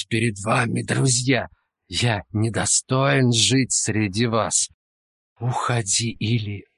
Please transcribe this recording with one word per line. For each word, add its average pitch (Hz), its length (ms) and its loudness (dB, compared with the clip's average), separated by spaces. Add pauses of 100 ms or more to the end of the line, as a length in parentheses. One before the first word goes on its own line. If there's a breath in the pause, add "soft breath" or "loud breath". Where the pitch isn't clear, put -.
перед 113 260 0 (100)
вами, 120 380 0
друзья. 127 640 0 (400)
Я 101 460 0
недостоин 120 1000 2
жить 117 380 2
среди 107 560 0
вас. 110 420 0 (720)
Уходи 117 720 -2
или 107 540 -4 (140)